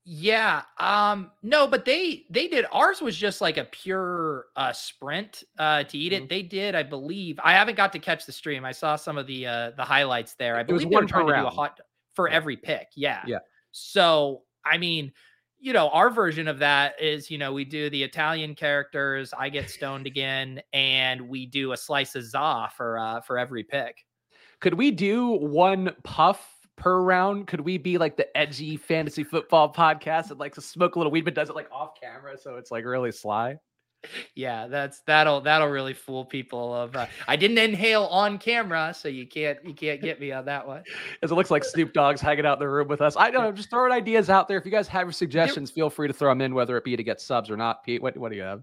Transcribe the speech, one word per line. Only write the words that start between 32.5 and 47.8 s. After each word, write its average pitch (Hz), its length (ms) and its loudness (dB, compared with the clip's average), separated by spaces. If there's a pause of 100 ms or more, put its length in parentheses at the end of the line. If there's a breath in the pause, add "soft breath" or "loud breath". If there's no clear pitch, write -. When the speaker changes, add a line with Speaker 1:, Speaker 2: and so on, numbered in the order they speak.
Speaker 2:
it's, 123 140 -16
like, 117 160 -6
really 127 260 -2
sly? 117 460 -4 (760 loud breath)
Speaker 1:
Yeah, 120 320 -8
that's, 139 340 -6
that'll, 151 420 6
that'll 151 260 4
really 135 240 -2
fool 131 320 -8
people 123 500 -6
of, 120 220 -6
uh, 123 80 -4 (240 loud breath)
I - 80 4
didn't 233 220 4
inhale 220 460 4
on 196 340 2
camera, 175 580 -2
so - 120 -10
you 131 180 -8
can't, 147 360 -4
you 175 120 -14
can't 151 260 -6
get 160 180 -6
me 139 140 -8
on 131 140 -8
that 139 200 -6
one. 139 180 -12 (380 loud breath)
Speaker 2:
As 160 80 0
it 165 40 0
looks 185 160 4
like 151 140 4
Snoop - 280 0
Dogg's 143 300 4
hanging 151 240 2
out 143 80 4
in 139 60 0
the 143 100 -2
room 143 180 0
with 147 140 -2
us. 151 120 4
I 220 140 6
know, 247 120 2
Speaker 1:
Yeah. 226 80 2
Speaker 2:
I'm 202 80 -6
just 208 120 -12
throwing 247 240 4
ideas 220 380 2
out 190 180 6
there. 196 80 0
If 175 80 -4
you 190 60 -10
guys 208 180 0
have 185 120 -2
your 180 80 -2
Speaker 1:
There 170 40 -10
Speaker 2:
suggestions, 156 580 0
feel 156 200 0
free 147 180 -2
to 147 60 -2
throw 143 160 4
'em 131 100 4
in, 131 140 0
whether 123 240 0
it 113 60 -4
be 123 120 -2
to 117 80 -4
get 110 160 -4
subs 113 300 -2
or 107 80 -4
not. 113 260 -2